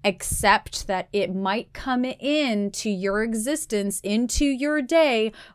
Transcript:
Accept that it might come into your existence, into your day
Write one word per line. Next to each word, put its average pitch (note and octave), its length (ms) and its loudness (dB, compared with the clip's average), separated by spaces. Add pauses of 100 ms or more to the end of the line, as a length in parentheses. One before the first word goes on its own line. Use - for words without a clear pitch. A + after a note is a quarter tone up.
Accept - 840 0
that F#3 240 -2
it G3 200 0
might F#3+ 400 -2
come B3+ 320 -2
into B3 880 -2
your G3 320 0
existence, A3 760 -2
into A3+ 440 2
your C#4+ 380 0
day B3 500 4 (220)